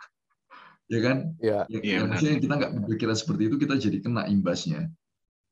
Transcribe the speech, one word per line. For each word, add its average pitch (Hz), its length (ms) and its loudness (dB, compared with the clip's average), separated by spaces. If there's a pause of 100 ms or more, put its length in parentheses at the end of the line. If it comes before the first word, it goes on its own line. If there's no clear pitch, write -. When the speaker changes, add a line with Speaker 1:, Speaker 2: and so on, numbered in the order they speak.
(880)
Speaker 1:
Ya 113 160 0
kan? 135 360 0
Speaker 2:
Iya. 107 280 0
Speaker 1:
Ya, 110 120 -6
Speaker 3:
Iya, - 40 -4
Speaker 1:
ya, 101 160 0
Speaker 3:
benar. 110 140 0
Speaker 1:
maksudnya 151 260 2
kita 131 160 0
nggak - 240 0
berpikiran 110 400 0
seperti - 260 -2
itu, 117 140 2
kita 139 160 2
jadi 104 240 0
kena 117 260 -2
imbasnya. 95 600 0 (640)